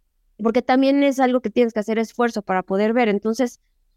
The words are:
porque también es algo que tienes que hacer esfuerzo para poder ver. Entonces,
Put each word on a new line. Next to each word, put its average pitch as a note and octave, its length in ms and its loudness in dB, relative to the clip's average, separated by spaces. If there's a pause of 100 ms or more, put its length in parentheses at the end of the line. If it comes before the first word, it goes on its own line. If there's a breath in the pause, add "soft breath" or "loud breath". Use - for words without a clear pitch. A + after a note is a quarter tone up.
(400)
porque A3+ 220 0
también C4+ 400 2
es C4+ 160 2
algo B3+ 220 2
que A3 100 -6
tienes A#3+ 220 0
que G#3+ 80 -4
hacer A3 180 -4
esfuerzo A3+ 440 -4
para F#3 200 -4
poder G#3 300 -2
ver. A#3+ 160 2
Entonces, A3 520 -4 (360)